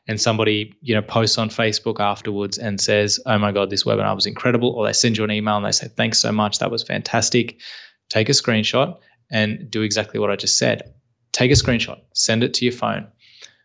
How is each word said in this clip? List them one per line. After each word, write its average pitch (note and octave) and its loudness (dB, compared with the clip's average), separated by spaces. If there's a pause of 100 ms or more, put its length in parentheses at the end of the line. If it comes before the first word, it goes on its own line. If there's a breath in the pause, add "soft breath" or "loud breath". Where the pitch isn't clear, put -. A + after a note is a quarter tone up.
and G#2+ -4
somebody, G#2+ 0
you A#2 0
know, G#2+ 2
posts A2+ 0
on A2+ 0
Facebook A2 -2
afterwards G2+ -2
and G2+ -4
says, G#2 2
"Oh G#2+ 2
my G#2 2
God, G2 0
this G2 -2
webinar G#2 0
was G2 0
incredible," B2 0
or A#2 -2
they G#2+ 0
send A2+ 2
you A2 0
an G#2+ 0
email G#2+ 0
and G2+ -2
they G#2 -2
say, - -4
"Thanks A2+ 0
so A2+ 0
much, G#2+ 0
that - -2
was A2+ -4
fantastic," - 0 (480 loud breath)
take A2 0
a - 4
screenshot B2 2 (320 soft breath)
and A2 -2
do A2 -2
exactly G#2+ -2
what G2+ 2
I G2+ -2
just - 0
said. - -2 (400)
Take B2+ 4
a C#3 6
screenshot, - 0 (140)
send A#2 2
it - -2
to B2 0
your A#2+ 2
phone, G#2+ -4 (580 soft breath)